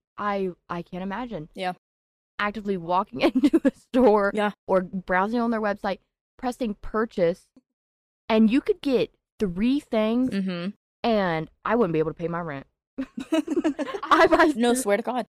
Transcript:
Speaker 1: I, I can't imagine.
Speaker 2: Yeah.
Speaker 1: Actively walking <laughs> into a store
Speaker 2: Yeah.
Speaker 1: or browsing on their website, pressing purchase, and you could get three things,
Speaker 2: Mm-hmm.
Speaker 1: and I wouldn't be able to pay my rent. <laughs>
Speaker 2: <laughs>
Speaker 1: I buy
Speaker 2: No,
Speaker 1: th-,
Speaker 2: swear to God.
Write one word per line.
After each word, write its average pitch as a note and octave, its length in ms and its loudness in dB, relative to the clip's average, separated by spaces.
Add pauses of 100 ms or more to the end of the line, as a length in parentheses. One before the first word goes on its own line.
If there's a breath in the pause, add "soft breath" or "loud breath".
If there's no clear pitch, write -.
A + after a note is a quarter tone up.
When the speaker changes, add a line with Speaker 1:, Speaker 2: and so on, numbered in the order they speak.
(180)
Speaker 1:
I, G3 320 -4 (180)
I F3 140 -8
can't F3+ 200 -12
imagine. G3 520 -10
Speaker 2:
Yeah. F#3 180 -6 (640)
Speaker 1:
Actively G#3 380 -4
walking F3+ 440 -2
<laughs> - 20 -2
into C#4+ 420 4
a C#4 100 4
store G#3+ 600 4
Speaker 2:
Yeah. G#3 160 0 (160)
Speaker 1:
or F#3 160 2
browsing F#3+ 580 -2
on A#3 100 0
their A3 120 -2
website, G3+ 360 -4 (380)
pressing A#3+ 460 -4
purchase, G3 640 -2 (840)
and A3 220 6
you C4+ 100 2
could - 220 -2
get A#3+ 320 0 (240)
three A3 420 0
things, A#3 500 0
Speaker 2:
Mm-hmm. F#3 400 -4 (320)
Speaker 1:
and F#3 480 0 (140)
I G#3 100 -2
wouldn't G3+ 200 2
be D#3 60 2
able D#3+ 100 -2
to D3+ 80 -8
pay E3 100 -6
my E3+ 120 -6
rent. C#3+ 260 -12 (320)
<laughs> C4+ 80 -8 (100)
Speaker 2:
<laughs> D#4 840 -4
Speaker 1:
I E4 240 4
buy D#4+ 300 4
Speaker 2:
No, A#3+ 160 2
Speaker 1:
th-, B3+ 100 -2
Speaker 2:
swear G3+ 160 2
to A3+ 40 -6
God. A#3 280 -6